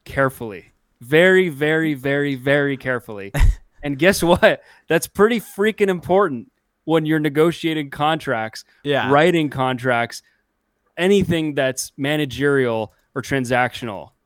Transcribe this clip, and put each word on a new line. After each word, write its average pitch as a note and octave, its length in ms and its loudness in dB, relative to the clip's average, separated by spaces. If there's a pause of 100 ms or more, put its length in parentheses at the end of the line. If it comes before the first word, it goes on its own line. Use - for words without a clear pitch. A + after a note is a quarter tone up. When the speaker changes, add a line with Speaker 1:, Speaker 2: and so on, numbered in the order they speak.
Speaker 1:
carefully. A#2+ 680 -4 (280)
Very, F3+ 480 4
very, D3+ 460 -2
very, C#3 400 -2
very C#3 420 0
carefully. A2+ 600 -8
Speaker 2:
<laughs> - 60 4 (400)
Speaker 1:
And C#3+ 160 -6
guess F#3 240 2
what? F3 400 4 (260)
That's E3 180 0
pretty A3 340 2
freaking G#3 480 -2
important F3 640 -2 (320)
when D#3 220 0
you're D#3 120 0
negotiating D#3 680 -2
contracts, C3+ 800 -4 (180)
Speaker 2:
Yeah. B2+ 260 -2
Speaker 1:
writing D#3 380 4
contracts, B2+ 720 -2 (800)
anything E3+ 560 0
that's C3 420 -4
managerial C3+ 960 -2 (220)
or C3+ 80 -6
transactional. B2 880 -4 (160)